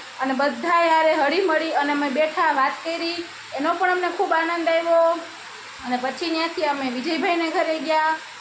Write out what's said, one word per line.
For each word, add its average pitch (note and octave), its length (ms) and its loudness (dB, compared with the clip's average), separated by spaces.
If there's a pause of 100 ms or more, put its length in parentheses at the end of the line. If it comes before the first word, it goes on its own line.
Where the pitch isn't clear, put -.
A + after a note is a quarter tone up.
(200)
અને C4 120 -2
બધા D#4+ 600 2
હારે D#4+ 200 4
હળીમળી D#4+ 580 2
અને C#4+ 200 0
અમે C#4+ 180 0
બેઠા D#4 420 2
વાત C#4 200 2 (120)
કરી, E4+ 400 -4 (300)
એનો D4+ 200 0
પણ F4+ 160 2
અમને F4+ 180 0
ખૂબ F4 240 0
આનંદ E4 360 0
આવ્યો. E4 500 4 (680)
અને B3 100 0
પછી C4 340 -4
ત્યાંથી E4 340 -2
અમે C#4 260 0
વિજયભાઈને D#4+ 600 0
ઘરે D#4+ 280 0
ગયા, D#4 380 2 (240)